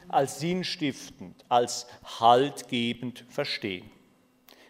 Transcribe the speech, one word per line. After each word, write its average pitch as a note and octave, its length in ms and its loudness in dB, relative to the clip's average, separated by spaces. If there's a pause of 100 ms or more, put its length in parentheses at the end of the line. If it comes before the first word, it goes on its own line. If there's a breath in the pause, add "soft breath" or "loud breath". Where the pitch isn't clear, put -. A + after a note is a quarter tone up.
als C#3 320 0
sinnstiftend, D#3+ 1080 -6
als A#2+ 380 2 (320 loud breath)
haltgebend A#2+ 1080 2
verstehen. G#2+ 600 -6 (800 soft breath)